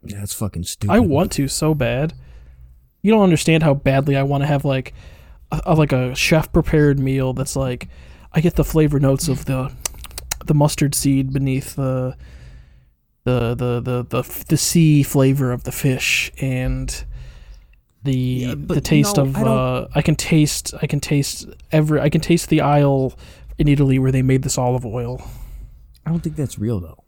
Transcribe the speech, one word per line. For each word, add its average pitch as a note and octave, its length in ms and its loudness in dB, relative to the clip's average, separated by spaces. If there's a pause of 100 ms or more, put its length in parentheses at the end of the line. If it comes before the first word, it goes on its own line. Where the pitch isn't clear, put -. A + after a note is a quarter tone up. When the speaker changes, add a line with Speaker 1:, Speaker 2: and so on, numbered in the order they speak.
Speaker 1:
That's G2 300 -10
fucking F#2 300 -6
stupid. G2+ 300 -2
Speaker 2:
I A3 60 6
want F3 340 2
to C#3 140 -2
so D#3 260 0
bad. C3 400 -2 (880)
You G3+ 100 4
don't G#3+ 120 6
understand D#3+ 400 4
how D3 100 4
badly C#3 420 2
I C#3 80 2
wanna C#3 240 0
have, C#3+ 180 0
like, C3 280 -2 (580)
a, D#3 160 -4
a, E3 80 4
like, D3+ 160 2
a B2+ 240 0
chef-prepared D3+ 840 2
meal C3 340 0
that's, C3 220 -6
like, B2+ 340 -6 (420)
I D#3+ 100 0
get E3 140 2
the D#3 80 2
flavor D3 360 2
notes C3+ 280 2
of C3 180 -4
the, C3 260 -4 (760)
the D3+ 80 0
mustard D3 420 2
seed C3+ 380 0
beneath C3+ 420 -4
the, C3 400 -4 (1080)
the, A#2+ 320 0
the, A#2+ 260 -2
the, B2 280 -4
the, B2+ 100 -2
f-, - 260 -10
the D#3+ 120 0
sea D#3 460 4
flavor C3+ 480 2
of B2+ 120 -6
the C3 80 -8
fish - 600 -2 (100)
and C3 600 -4 (1000)
the, C3+ 140 0
Speaker 1:
Yeah, B2+ 320 -2
Speaker 2:
the - 60 -4
Speaker 1:
but C#3+ 280 -2
Speaker 2:
taste D3 340 4
Speaker 1:
no, C#3 60 4
Speaker 2:
of, C3+ 120 0
Speaker 1:
I C3+ 80 -2
don't C3 40 2
Speaker 2:
uh, B2+ 480 0
I D3 60 4
can D#3 140 2
taste, - 680 0
I D3+ 60 -4
can D3 120 -2
taste - 460 -2 (260)
every, D3+ 300 2
I D3+ 80 2
can E3 120 0
taste - 280 0
the D#3 120 2
aisle C#3 520 2 (440)
in D3+ 100 2
Italy C3+ 320 4
where C3 120 2
they C3 100 2
made C3 220 4
this C3 140 -2
olive B2+ 280 0
oil. A#2+ 360 -8 (840)
Speaker 1:
I D#3 40 -6
don't E3 120 0
think D3+ 140 -6
that's D3 240 -6
real, G#2+ 220 -2
though. D#2+ 260 -16